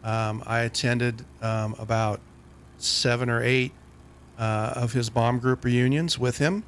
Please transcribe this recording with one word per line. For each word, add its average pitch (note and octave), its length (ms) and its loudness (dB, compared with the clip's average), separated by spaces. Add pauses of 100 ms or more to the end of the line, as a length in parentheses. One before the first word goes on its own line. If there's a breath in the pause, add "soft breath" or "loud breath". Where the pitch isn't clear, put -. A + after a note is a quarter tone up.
Um, A2 420 -2
I A2+ 140 0
attended, A#2+ 640 0 (180)
um, A2 380 -2
about A2 400 -2 (580)
seven A#2+ 500 0
or A#2 140 0
eight, B2+ 300 2 (680)
uh, A2 380 -2
of A#2+ 160 -2
his A#2+ 180 0
bomb A#2+ 300 2
group B2+ 240 0
reunions C3 520 2
with B2 220 -2
him. F#3 300 0